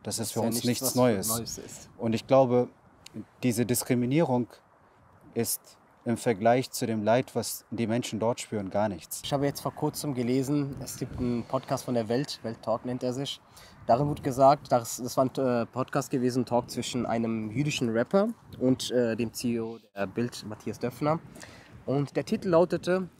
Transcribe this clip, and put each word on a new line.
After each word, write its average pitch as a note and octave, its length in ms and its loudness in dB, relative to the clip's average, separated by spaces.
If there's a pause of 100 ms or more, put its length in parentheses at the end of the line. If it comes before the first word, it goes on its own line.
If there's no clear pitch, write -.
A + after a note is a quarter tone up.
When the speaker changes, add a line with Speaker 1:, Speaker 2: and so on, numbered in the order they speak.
Speaker 1:
Das G#2 140 -6
Speaker 2:
Das G#2+ 100 -4
Speaker 1:
ist - 60 -6
für A2+ 60 -2
Speaker 2:
ist A2 40 2
ja A2+ 40 2
Speaker 1:
uns A2+ 100 0
Speaker 2:
nichts, A#2+ 100 -2
Speaker 1:
nichts A#2+ 160 0
Speaker 2:
was B2 120 0
Speaker 1:
Neues. A2+ 320 4
Speaker 2:
Neues A2+ 300 -4
ist. - 400 -16
Speaker 1:
Und A2+ 160 -2
ich A2 140 -4
glaube, B2 420 6 (720)
diese A#2+ 240 2
Diskriminierung B2 840 2 (840)
ist - 260 -2 (440)
im A#2 140 0
Vergleich A#2 520 2
zu - 160 -6
dem A2 180 0
Leid, A#2 300 2
was - 380 -6
die A2+ 160 -2
Menschen A2 320 -2
dort A2 200 0
spüren, G2+ 300 -6
gar G#2 200 0
nichts. - 360 -10
Speaker 2:
Ich - 80 -6
habe C#3 120 0
jetzt C#3+ 160 -4
vor C#3 120 -6
kurzem D3 400 -4
gelesen, C3+ 720 0
es - 140 -12
gibt - 200 -8
einen A#2+ 280 -2
Podcast C3 400 -4
von B2+ 100 -2
der A2+ 140 0
Welt, C3 340 -2
Welt A2+ 180 -8
Talk A2+ 240 -2
nennt B2 160 -6
er B2+ 120 -2
sich. C3+ 280 -8 (460)
Darin B2+ 200 6
wurde C#3+ 140 -4
gesagt, C3+ 500 4
das, A#2+ 260 0
das A#2+ 200 -8
war C3+ 80 4
ein, B2+ 180 -4
äh, A#2+ 220 2
Podcast - 460 -4
gewesen, B2 320 2
ein - 20 -10
Talk A#2+ 240 0
zwischen A#2+ 380 -4
einem A2+ 420 -2
jüdischen C3+ 400 -2
Rapper G3 400 2 (300)
und, B2+ 320 2
äh, A#2 240 2
dem A2+ 180 -4
C A#2+ 220 -2
E A#2 40 -2
O A2+ 200 -8 (160)
der G2 100 -2
Bild, A2+ 420 -4
Matthias G#2+ 300 -8
Döpfner. D3+ 420 -2 (680)
Und C3+ 280 0
der C#3+ 100 -2
Titel G#3 240 -4
lautete, F3 600 2 (100)